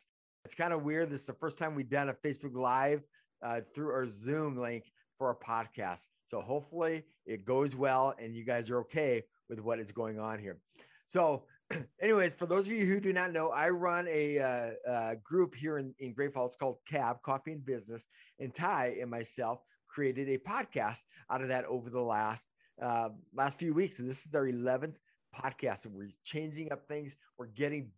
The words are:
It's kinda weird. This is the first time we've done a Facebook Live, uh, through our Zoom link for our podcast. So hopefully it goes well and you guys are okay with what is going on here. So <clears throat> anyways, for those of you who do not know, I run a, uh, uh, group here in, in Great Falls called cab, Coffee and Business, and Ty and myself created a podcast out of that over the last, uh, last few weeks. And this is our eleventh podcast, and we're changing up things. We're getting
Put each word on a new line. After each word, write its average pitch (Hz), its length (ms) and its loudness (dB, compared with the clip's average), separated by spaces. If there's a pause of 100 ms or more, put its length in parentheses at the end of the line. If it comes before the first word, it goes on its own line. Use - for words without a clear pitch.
(460)
It's - 100 -16
kinda 170 220 0
weird. 156 320 0
This 143 100 -4
is - 80 -10
the 131 60 -8
first 156 240 -4
time 156 180 -2
we've 131 140 -4
done 139 180 2
a 131 60 -2
Facebook 143 420 -6
Live, 135 480 4 (380)
uh, 117 180 -2 (140)
through 147 180 -4
our 127 160 0
Zoom 135 480 -2
link 120 380 -4 (240)
for 135 100 0
our 120 80 2
podcast. 110 720 -4 (200)
So 110 120 -4
hopefully 156 640 -2 (220)
it 104 180 -6
goes 131 320 2
well 131 420 4
and 113 160 -8
you 113 120 -10
guys 120 240 0
are 123 100 2
okay 131 460 2 (240)
with 113 100 -8
what 113 200 0
is 104 120 -8
going 110 280 -4
on 110 200 -4
here. 95 220 -10 (440)
So 160 380 4 (260)
<clears throat> - 320 -8
anyways, 190 320 6
for 175 120 -4
those 185 200 2
of 202 60 -4
you 220 140 4
who 190 160 4
do 190 100 2
not 180 220 2
know, 160 160 2
I 151 220 4
run 175 360 2
a, 147 320 4
uh, 120 500 0
uh, 113 260 0
group 165 380 2
here 147 260 -2
in, 131 200 -6
in 123 140 -6
Great 139 200 0
Falls 123 220 0
called 131 220 0 (100)
cab, 123 360 0
Coffee 135 280 -2
and 147 140 -10
Business, 113 400 -6 (340)
and 127 160 -8
Ty 151 460 0
and 123 100 -6
myself 117 480 -4 (300)
created 135 380 0
a 135 120 2
podcast 135 640 -2 (260)
out 131 140 0
of 127 60 -4
that 127 160 0
over 123 260 -4
the 123 100 0
last, 110 480 0 (320)
uh, 117 280 0 (220)
last 135 280 0
few 165 160 0
weeks. 185 240 0
And 123 100 -4
this 135 160 -8
is 151 80 -12
our 139 140 4
eleventh 127 500 0 (380)
podcast, 127 500 -4
and 107 80 -12
we're 98 160 -10 (140)
changing 156 480 -6
up 139 160 -8
things. 147 280 -8 (220)
We're 123 80 -10
getting 127 520 -2